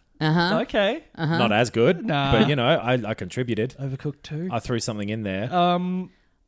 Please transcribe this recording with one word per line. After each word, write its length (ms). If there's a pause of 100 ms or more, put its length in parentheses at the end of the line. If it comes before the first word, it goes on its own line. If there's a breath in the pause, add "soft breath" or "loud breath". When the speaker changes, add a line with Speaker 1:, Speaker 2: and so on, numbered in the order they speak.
(220)
Speaker 1:
Uh-huh. 420
Speaker 2:
Okay. 400 (120)
Speaker 1:
Uh-huh. 220
Speaker 3:
Not 140
as 180
good, 360
Speaker 2:
Nah. 260
Speaker 3:
but, 180
you 60
know, 120
I, 260 (120)
I 80
contributed. 680
Speaker 2:
Overcooked 440
two. 280
Speaker 3:
I 80
threw 200
something 300
in 140
there. 300
Speaker 2:
Um, 580 (360)